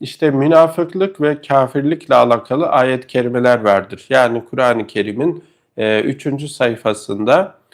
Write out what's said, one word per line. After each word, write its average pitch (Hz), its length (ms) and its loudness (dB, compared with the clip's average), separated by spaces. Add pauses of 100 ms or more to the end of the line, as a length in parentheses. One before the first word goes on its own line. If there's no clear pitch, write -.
işte - 300 -2
münafıklık 165 880 2
ve 147 200 -2
kafirlikle 143 760 -2
alakalı 123 520 2
ayet-i 131 400 0
kerimeler 123 580 0
vardır. 98 440 0
Yani 120 420 2
Kur'an-ı 123 360 0
Kerim'in, 104 580 -4 (320)
e, 110 240 0
üçüncü 139 480 -6
sayfasında 113 1080 -2 (180)